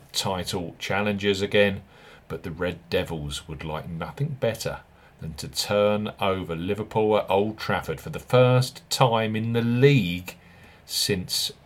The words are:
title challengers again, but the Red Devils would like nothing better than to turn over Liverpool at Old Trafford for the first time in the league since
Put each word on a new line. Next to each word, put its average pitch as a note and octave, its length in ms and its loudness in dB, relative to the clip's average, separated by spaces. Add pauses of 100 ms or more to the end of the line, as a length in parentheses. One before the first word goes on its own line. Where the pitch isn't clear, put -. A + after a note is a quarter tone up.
(120)
title F2+ 680 -4
challengers G2+ 640 0
again, G2+ 400 2 (440)
but D#2 140 -8
the F2 100 -8
Red E2+ 280 -4 (100)
Devils D#2 580 -4
would D2 160 -12
like D#2 240 -8
nothing F2 520 -6
better G#2 400 -4 (400)
than D#2+ 140 -10
to - 140 -10
turn G#2 640 2 (100)
over F#2 340 0
Liverpool G#2 600 0
at F#2+ 100 0
Old G#2 300 2
Trafford E2 420 -4
for D#2+ 120 -12
the E2 80 -8
first B2+ 680 4
time A2+ 480 2
in A2+ 180 -2
the A#2 100 2
league A#2 720 4 (500)
since - 680 -2 (140)